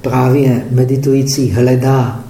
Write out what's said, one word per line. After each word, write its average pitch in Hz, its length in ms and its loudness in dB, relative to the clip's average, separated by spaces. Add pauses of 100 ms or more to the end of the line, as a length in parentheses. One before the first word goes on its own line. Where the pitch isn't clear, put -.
právě 127 720 0
meditující 135 800 0
hledá 127 800 0